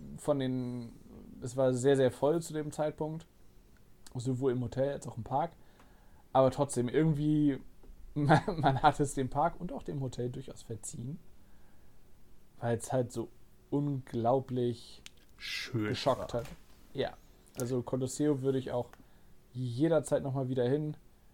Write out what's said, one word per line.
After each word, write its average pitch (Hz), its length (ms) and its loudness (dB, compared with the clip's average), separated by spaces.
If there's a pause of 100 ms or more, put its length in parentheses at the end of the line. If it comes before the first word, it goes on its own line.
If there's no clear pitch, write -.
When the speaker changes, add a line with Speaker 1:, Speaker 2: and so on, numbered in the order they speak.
(180)
Speaker 1:
von 147 220 0
den, 123 540 -2 (480)
es 127 160 -8
war 131 160 6
sehr, 131 240 6
sehr 131 120 6
voll 156 320 2
zu 151 120 -10
dem 151 180 -4
Zeitpunkt. 156 540 -4 (880)
Sowohl 127 380 0
im 127 100 0
Hotel 131 300 -2
als 147 140 -10
auch 120 100 -12
im 113 80 -6
Park. 147 260 0 (800)
Aber 131 200 6
trotzdem, 123 360 0
irgendwie, 151 720 4 (280)
<laughs> - 280 -16
man, 147 240 6 (160)
man 139 260 2
hat 147 200 6
es 139 120 0
dem 131 160 -2
Park 165 300 0
und 180 140 -6
auch 262 100 -10
dem 147 180 -6
Hotel 127 280 -4
durchaus 131 340 -12
verziehen. 123 560 -10 (1400)
Weil 120 160 0
es - 160 -8
halt 127 180 0
so 117 160 -6 (420)
unglaublich 127 1300 0 (320)
Speaker 2:
Schön - 540 -4
Speaker 1:
geschockt 123 440 -2
Speaker 2:
war. 120 60 0
Speaker 1:
hat. 117 80 -8 (460)
Ja, 135 180 -2 (480)
also 123 240 -2
Colosseo 131 580 0
würde 135 160 2
ich 131 140 -4
auch 123 160 -2 (640)
jederzeit 131 720 2
nochmal 135 260 -2
wieder 127 180 2
hin, 151 300 0 (360)